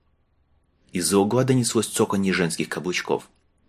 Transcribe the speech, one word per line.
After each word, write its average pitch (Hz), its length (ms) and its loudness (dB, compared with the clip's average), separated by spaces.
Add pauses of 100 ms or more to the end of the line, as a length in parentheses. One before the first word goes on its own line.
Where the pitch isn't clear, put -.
(920)
Из-за 90 280 2
угла 110 240 2
донеслось 127 420 2
цоканье 98 480 0
женских 82 360 -2
каблучков, - 600 -4 (400)